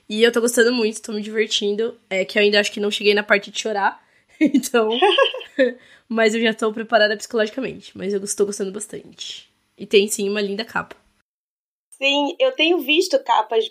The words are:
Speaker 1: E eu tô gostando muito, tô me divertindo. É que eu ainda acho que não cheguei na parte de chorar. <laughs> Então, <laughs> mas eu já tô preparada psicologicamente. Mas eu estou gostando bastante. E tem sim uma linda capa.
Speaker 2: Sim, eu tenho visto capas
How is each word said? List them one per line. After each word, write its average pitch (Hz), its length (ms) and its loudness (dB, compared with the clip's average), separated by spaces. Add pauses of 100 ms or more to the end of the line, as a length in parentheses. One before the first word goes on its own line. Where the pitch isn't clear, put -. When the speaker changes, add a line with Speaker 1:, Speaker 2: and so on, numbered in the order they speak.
Speaker 1:
E 214 160 0
eu 233 80 6
tô 240 100 2
gostando 240 320 4
muito, 220 280 -2
tô 233 100 -14
me 208 100 -6
divertindo. 220 760 -2 (120)
É 190 140 0
que 208 160 -4
eu 208 40 4
ainda 208 160 4
acho 208 120 0
que - 80 -8
não 208 100 -2
cheguei 208 240 2
na 208 100 2
parte 202 280 0
de - 80 -10
chorar. 208 440 -2
<laughs> - 60 -20 (340)
Então, 240 460 2
<laughs> 320 1200 0
mas 226 240 2
eu 226 80 0
já 226 100 2
tô 220 220 -2
preparada 214 420 0
psicologicamente. 214 800 -6
Mas 190 160 -6
eu 196 120 -4
estou 202 240 0
gostando 202 240 -6
bastante. - 760 -14 (300)
E - 80 -14
tem 202 220 4
sim 202 200 -4
uma 208 140 -2
linda 202 240 -6
capa. - 300 -8 (960)
Speaker 2:
Sim, 277 480 -2
eu 262 140 2
tenho 330 260 2
visto 302 440 0
capas 220 480 0